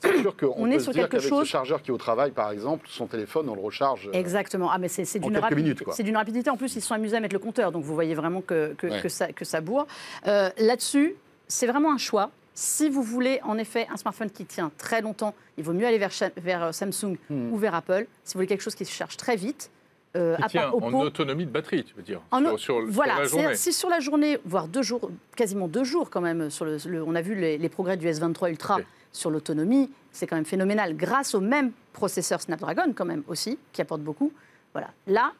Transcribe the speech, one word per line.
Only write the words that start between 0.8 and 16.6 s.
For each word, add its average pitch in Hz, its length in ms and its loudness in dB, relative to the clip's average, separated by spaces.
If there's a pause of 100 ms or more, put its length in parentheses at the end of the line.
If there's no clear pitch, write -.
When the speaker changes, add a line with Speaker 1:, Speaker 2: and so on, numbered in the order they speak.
Speaker 2:
sur 269 100 -2
Speaker 1:
se 226 60 2
dire 254 100 4
Speaker 2:
quelque 247 120 2
Speaker 1:
qu'avec - 80 0
Speaker 2:
chose 285 180 4
Speaker 1:
ce - 40 -6
chargeur 143 320 0
qui - 80 -6
est 127 40 2
au 113 40 0
travail, 123 340 2
par 107 180 -2
exemple, 120 400 -4
son - 160 -6
téléphone, 123 420 -2
on 110 60 -4
le 98 60 -6
recharge, 107 480 -2
euh, 101 40 -6
Speaker 2:
Exactement. 185 580 0
Ah, 185 80 2
mais 180 100 -2
c'est, 180 160 -4
c'est 185 140 -4
Speaker 1:
en 185 40 -2
Speaker 2:
d'une 175 100 0
Speaker 1:
quelques 208 120 2
Speaker 2:
rapidité, 156 240 2
Speaker 1:
minutes, - 160 -2
quoi. - 100 -6
Speaker 2:
c'est - 80 -2
d'une 208 140 0
rapidité. 220 340 0
En 254 60 0
plus, 240 200 -6
ils 233 40 -4
se - 80 -6
sont 240 60 0
amusés 214 220 0
à 233 40 0
mettre 196 140 -2
le 196 60 0
compteur. 214 320 0
Donc, 165 120 -4
vous 156 100 -4
voyez 160 200 2
vraiment 165 260 -2
que, 156 360 0
que, - 120 -4
Speaker 1:
Ouais. 196 120 -2
Speaker 2:
que 185 80 -2
ça, 165 240 -2
que - 120 -12
ça 160 160 -2
bourre. 240 260 0 (400)
Euh, 202 320 4
là-dessus, 285 560 4 (320)
c'est - 200 0
vraiment 285 260 4
un - 60 2
choix. 214 320 2 (240)
Si - 360 2
vous 269 140 2
voulez, 247 400 2
en 214 120 0
effet, 226 360 -2
un - 40 -4
smartphone 208 340 -4
qui - 140 -12
tient 165 340 -4
très - 220 0
longtemps, 214 320 -4 (260)
il 170 60 -6
vaut 160 80 -2
mieux 196 140 2
aller 233 120 4
vers 196 120 2
Cha-, 190 260 0
vers, 175 280 0